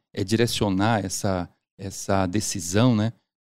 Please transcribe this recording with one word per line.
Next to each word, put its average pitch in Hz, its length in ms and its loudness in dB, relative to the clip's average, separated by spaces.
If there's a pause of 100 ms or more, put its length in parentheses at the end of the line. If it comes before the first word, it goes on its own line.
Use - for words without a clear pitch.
(140)
é, 101 80 -6
direcionar 104 800 0
essa, 92 440 -2 (300)
essa 98 480 -2
decisão, 101 680 0
né? 110 180 0 (340)